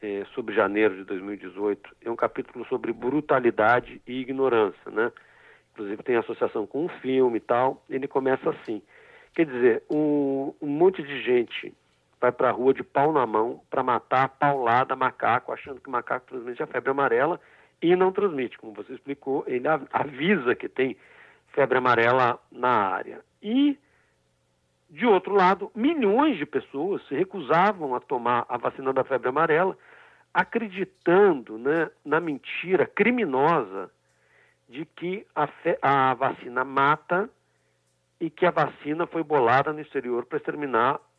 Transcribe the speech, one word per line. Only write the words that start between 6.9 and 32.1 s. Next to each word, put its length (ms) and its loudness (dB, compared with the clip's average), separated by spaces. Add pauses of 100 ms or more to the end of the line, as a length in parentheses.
filme 380 0
e 20 -4
tal. 480 -2
Ele 180 -6
começa 440 -2
assim. 320 -8 (520)
Quer 120 2
dizer, 420 2
um, 720 0
um 60 -8
monte 360 2
de 200 -10
gente 500 -2 (480)
vai 100 4
pra 200 0
rua 240 2
de 100 -8
pau 280 2
na 140 2
mão 440 -2
pra 120 -2
matar 420 0
a 40 -2
paulada 640 0
macaco, 560 0
achando 300 -12
que 80 -20
macaco 380 -6
transmite 360 -10
a 40 -6
febre 240 -4
amarela 500 2 (400)
e 160 4
não 160 4
transmite. 460 -2
Como 160 -18
você 180 -14
explicou, 540 -6
ele 200 -4
av-, 240 -2
avisa 640 0
que 140 -10
tem 280 -2 (520)
febre 300 2
amarela 600 4 (120)
na 180 -2
área. 560 0 (180)
E, 340 2 (1120)
de 180 -4
outro 280 4
lado, 400 4
milhões 600 2
de 100 -6
pessoas 600 -6
se 60 -6
recusavam 800 0
a 60 -4
tomar 480 -2
a 80 -6
vacina 360 -4
da 100 0
febre 260 -2
amarela, 480 2 (560)
acreditando, 1300 2
né, 320 0 (140)
na 160 0